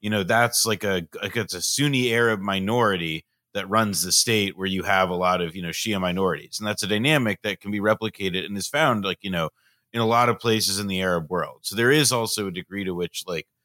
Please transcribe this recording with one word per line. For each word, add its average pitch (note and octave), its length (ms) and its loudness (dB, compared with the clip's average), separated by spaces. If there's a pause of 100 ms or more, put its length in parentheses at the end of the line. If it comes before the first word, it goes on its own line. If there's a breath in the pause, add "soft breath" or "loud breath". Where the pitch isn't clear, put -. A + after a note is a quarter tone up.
you G#2 80 -4
know, G#2+ 140 2
that's A#2 420 2
like G#2+ 180 -2
a, F#2 240 0 (140)
like, G2 140 -6
it's G#2 180 -4
a F2 80 -8
Sunni C3 520 0
Arab A2+ 260 2
minority G2 880 0 (280)
that F#2+ 160 -6
runs G2+ 340 2
the F2+ 80 -4
state G#2 460 2
where F#2+ 100 -4
you F#2+ 160 -2
have F#2+ 260 4
a F2+ 60 -2
lot F2+ 260 2
of, E2+ 140 -4
you F#2+ 60 -8
know, E2+ 80 -6
Shia G2+ 300 -4
minorities. F2+ 600 -2
And G#2+ 80 -6
that's G#2 160 -2
a F#2 40 -4
dynamic A2+ 540 2
that G2+ 180 -4
can G2+ 120 -10
be G#2 80 -2
replicated G2 640 0
and G2+ 120 -8
is F#2 100 -6
found, C3+ 360 2
like, F#2+ 180 -2
you G2 100 -6
know, E2 180 0 (440)
in A#2 80 0
a A2+ 40 2
lot A#2+ 220 4
of A#2 100 2
places G#2 400 0
in G#2 100 -4
the F#2+ 140 -2
Arab F2 300 0
world. D2+ 300 -4
So - 140 -10
there A#2+ 160 4
is D3 200 6
also A2 360 -2
a F#2 40 -4
degree F#2 320 -8
to F#2 100 -4
which, F2 320 -6
like, E2+ 220 -6 (180)